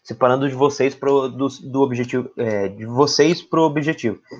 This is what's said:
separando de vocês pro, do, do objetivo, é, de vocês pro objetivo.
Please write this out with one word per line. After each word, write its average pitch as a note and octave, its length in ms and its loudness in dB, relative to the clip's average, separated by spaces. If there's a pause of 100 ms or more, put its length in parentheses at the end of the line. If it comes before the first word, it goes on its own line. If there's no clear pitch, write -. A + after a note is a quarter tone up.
separando C3 460 0
de B2+ 60 -6
vocês C3+ 380 2
pro, C3+ 360 0
do, B2+ 180 -4
do C3+ 340 -4
objetivo, B2 560 -2
é, G#2+ 300 -2
de G#2+ 180 -10
vocês C#3+ 560 2
pro E3 220 0
objetivo. D3 580 -2 (180)